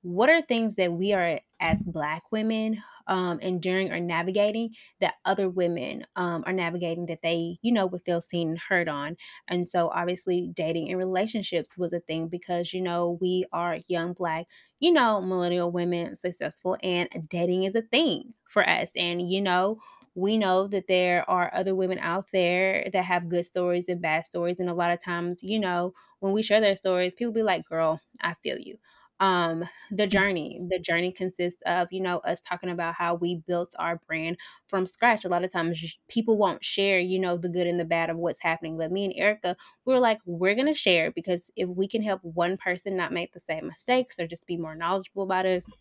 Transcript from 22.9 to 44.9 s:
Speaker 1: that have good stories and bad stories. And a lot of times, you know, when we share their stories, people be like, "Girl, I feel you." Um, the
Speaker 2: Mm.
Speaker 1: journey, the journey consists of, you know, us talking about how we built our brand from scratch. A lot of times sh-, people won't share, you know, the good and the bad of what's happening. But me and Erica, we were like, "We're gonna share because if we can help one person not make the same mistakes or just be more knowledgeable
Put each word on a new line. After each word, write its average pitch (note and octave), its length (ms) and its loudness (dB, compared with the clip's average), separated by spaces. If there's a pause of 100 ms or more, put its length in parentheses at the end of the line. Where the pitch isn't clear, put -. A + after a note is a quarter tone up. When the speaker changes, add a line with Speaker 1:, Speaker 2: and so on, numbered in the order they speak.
Speaker 1:
that F#3 100 2
have F3 240 0
good F3 180 0
stories F3+ 440 -2
and F3 120 -2
bad D#3+ 240 0
stories. F3 340 -4
And F3+ 100 -2
a E3+ 40 -4
lot F3 180 2
of F3 120 -2
times, F3 400 -4
you G#3 160 -2
know, F3+ 340 -2 (260)
when G3 120 0
we G#3 100 2
share G#3+ 200 4
their G3 140 4
stories, F3+ 380 0
people A#3 200 -4
be A3+ 100 0
like, F3+ 240 0
"Girl, D#3+ 320 0 (220)
I E3+ 200 -2
feel - 160 -4
you." - 200 -14 (420)
Um, F3 460 2 (260)
the G#3 160 0
Speaker 2:
Mm. F#3 40 -2
Speaker 1:
journey, F#3+ 580 0
the F#3 100 0
journey F3 320 0
consists F3+ 540 -4
of, F3 260 0
you F#3 100 -4
know, F3+ 180 -2
us F3 220 -4
talking F3+ 280 -6
about E3+ 260 -4
how E3+ 200 0
we F3 200 -2
built F3 420 -4
our E3+ 200 -2 (100)
brand D#3+ 300 -4 (300)
from F#3 180 0
scratch. A3 400 2
A F3+ 40 -2
lot F3 140 2
of F#3 80 -4
times E3 280 0
sh-, E3 160 -10 (120)
people A3+ 300 2
won't G3 260 2
share, G3 360 2
you F#3 200 0
know, F3+ 180 0
the F3 120 -4
good F3 180 0
and F3 120 0
the E3+ 60 0
bad E3 240 2
of E3 80 -2
what's E3+ 240 -2
happening. E3 360 -2
But D#3+ 160 -2
me G3 120 0
and F#3+ 120 -2
Erica, G#3 400 0 (260)
we C4 100 2
were B3+ 60 6
like, A3+ 260 4
"We're F3 300 2
gonna C#4 180 2
share E3+ 380 2
because F3 460 -4
if F#3 100 -2
we F#3 220 -2
can A3 140 -2
help G3 200 -2
one E3+ 340 0
person F#3 380 -4
not F3+ 160 -2
make F3 220 -6
the F3 80 -18
same D#3 260 -6
mistakes B3 520 -2
or E3+ 80 -4
just E3+ 200 -14
be F3 100 -4
more D#3+ 180 -6
knowledgeable F#3 480 -2